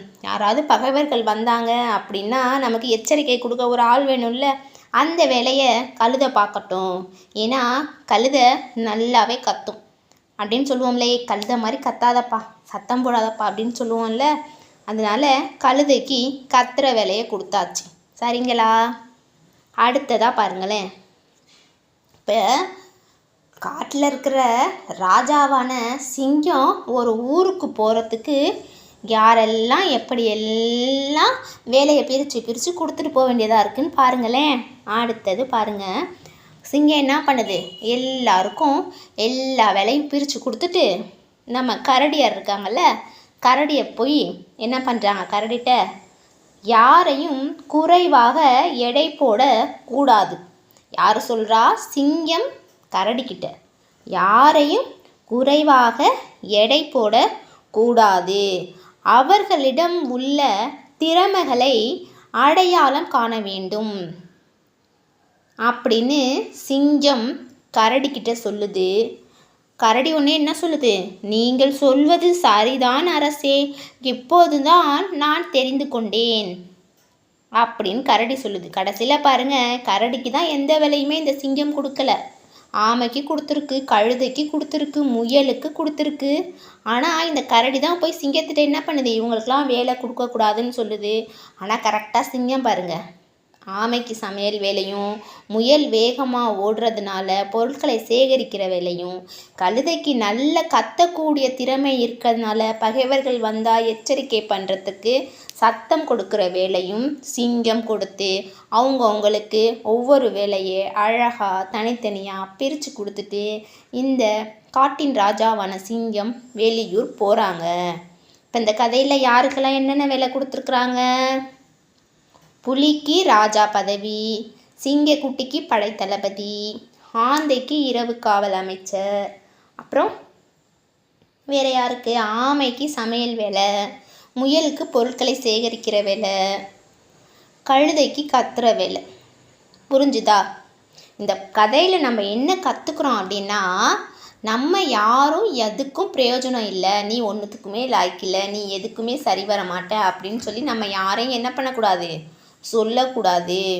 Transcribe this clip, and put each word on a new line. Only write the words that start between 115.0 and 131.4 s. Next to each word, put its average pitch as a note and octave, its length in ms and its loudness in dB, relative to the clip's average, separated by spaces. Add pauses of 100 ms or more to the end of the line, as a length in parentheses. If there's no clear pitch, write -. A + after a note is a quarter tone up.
ராஜாவான G#3+ 560 0 (100)
சிங்கம் A3+ 520 -6 (200)
வெளியூர் A3+ 640 -2
போறாங்க. G3 520 0 (680)
இப்ப - 220 -6
இந்த G#3+ 140 2
கதையில B3+ 480 2
யாருக்கெல்லாம் C4+ 580 2
என்னென்ன C#4 280 0
வேலை C4 220 0
கொடுத்துருக்குறாங்க? B3+ 720 -2 (1600)
புலிக்கு D4 500 0 (100)
ராஜா G#3+ 420 4
பதவி, G#3 560 -4 (560)
சிங்கக்குட்டிக்கு C#4+ 880 0
படைத்தளபதி, G#3 920 -4 (640)
ஆந்தைக்கு C#4 640 0
இரவு A#3+ 360 -2
காவல் G3+ 360 0
அமைச்சர், F#3+ 720 -6 (500)
அப்புறம் - 320 -2 (1400)